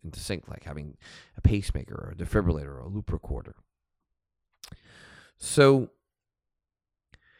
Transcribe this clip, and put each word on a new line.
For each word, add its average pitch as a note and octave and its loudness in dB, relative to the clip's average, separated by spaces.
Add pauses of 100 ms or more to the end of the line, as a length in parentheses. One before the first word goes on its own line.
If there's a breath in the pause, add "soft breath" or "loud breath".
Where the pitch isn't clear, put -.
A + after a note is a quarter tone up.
into - -12
sync, - -6
like - -16
having D2 -12 (380 loud breath)
a - -16
pacemaker - 2
or - -12
a - -14
defibrillator F2 0
or C#2 -12
a B1+ -14
loop G2+ -8
recorder. - -8 (1800 loud breath)
So, C#3 6 (1500 soft breath)